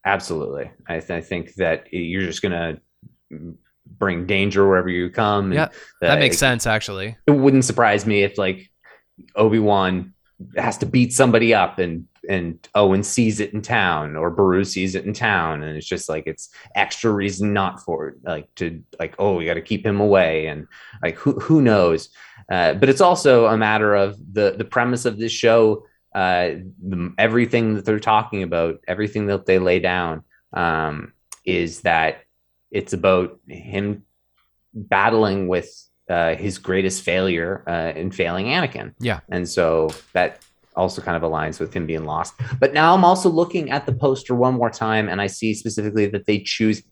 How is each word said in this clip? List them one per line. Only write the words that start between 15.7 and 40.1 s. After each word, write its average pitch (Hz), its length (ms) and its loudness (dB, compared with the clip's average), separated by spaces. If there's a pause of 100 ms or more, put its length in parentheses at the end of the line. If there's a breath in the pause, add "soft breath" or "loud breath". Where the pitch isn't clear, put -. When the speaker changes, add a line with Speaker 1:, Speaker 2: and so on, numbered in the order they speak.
Speaker 1:
it's 76 120 -10
just - 200 -6
like, 78 200 -6
it's - 220 -12 (260 loud breath)
extra 101 360 0
reason 101 400 -2
not 95 320 -2
for, 78 400 -6
like, 78 320 -8
to, 85 260 -8 (160)
like, 82 220 -8
"Oh, 98 160 2
we 82 100 -4
gotta 85 160 -2
keep - 240 -6
him 101 140 0
away." 85 480 4
And, 76 200 -10 (360 loud breath)
like, 85 140 -4
who, - 220 0
who 156 220 4
knows? 92 480 4 (400 loud breath)
Uh, 87 260 2
but 120 120 4
it's 135 140 4
also 135 460 6
a 110 100 4
matter 107 360 2
of 101 220 2 (160)
the, 101 260 2
the 110 80 -6
premise 120 400 -2
of 107 140 -2
this 113 140 -4
show, 113 520 4 (300 soft breath)
uh, 90 360 2 (360)
the, 90 300 -6
everything 113 580 2
that 98 100 -6
they're 107 140 0
talking 107 440 0
about, 85 440 -2
everything 104 400 -4
that 98 180 -2
they 95 140 4
lay 92 200 2
down, 87 440 -2 (300)
um, 80 580 -4 (340)
is 87 360 -4
that 80 400 0 (500)
it's 101 220 -6
about 90 440 0 (100)
him 98 560 -8 (720)
battling 101 720 0
with, 90 220 -2 (400)
uh, 85 260 0
his 92 220 -6
greatest 92 460 -2
failure, 90 640 -2
uh, 82 280 -4
in 90 160 -6
failing 92 360 -6
Anakin. 131 520 -4
Speaker 2:
Yeah. 113 200 -6 (100)
Speaker 1:
And 90 180 -6
so 80 440 0 (220)